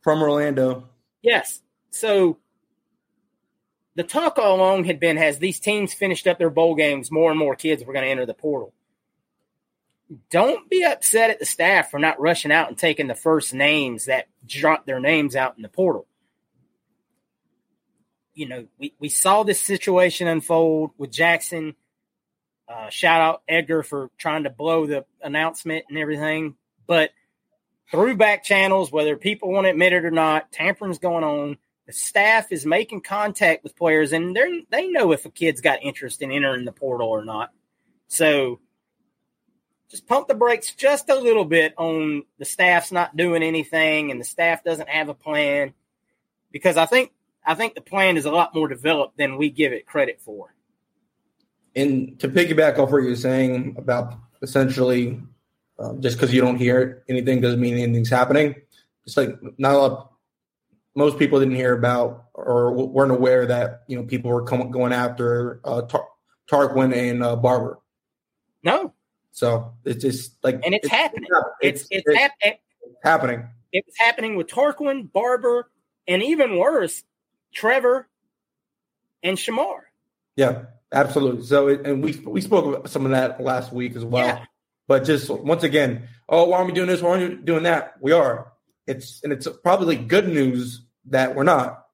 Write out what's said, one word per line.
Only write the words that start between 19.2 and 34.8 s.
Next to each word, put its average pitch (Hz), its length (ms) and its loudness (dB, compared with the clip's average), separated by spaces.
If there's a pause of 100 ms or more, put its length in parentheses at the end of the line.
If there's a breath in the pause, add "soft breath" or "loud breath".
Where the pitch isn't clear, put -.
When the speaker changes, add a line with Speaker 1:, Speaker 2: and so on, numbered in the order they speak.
Speaker 2:
this 202 160 0
situation 180 680 0
unfold 160 680 0
with 135 140 -12
Jackson. 165 640 -2 (920)
Uh, 113 220 -14
shout 165 300 2
out 160 300 2
Edgar 160 340 0
for 139 340 -10
trying 156 280 -4
to 135 40 -6
blow 156 360 -2
the 143 180 -6 (180)
announcement 160 680 -6
and 143 80 -10
everything. 151 580 -4 (320)
But 165 240 2 (800)
through 220 240 2
back 208 300 2
channels, 190 440 2
whether 151 280 0
people 208 340 -6
want 190 140 2
to 190 60 4
admit 175 200 4
it 175 140 0
or 165 60 -2
not, 156 420 0
tampering's 185 440 -4
going 170 280 -4
on. 147 320 -4 (300)
The - 60 -20
staff 214 600 0
is 147 120 -6
making 196 360 -2
contact 202 640 -2
with - 100 -16
players, 156 380 2
and 170 200 -4
they're, 330 360 -2
they 320 180 -2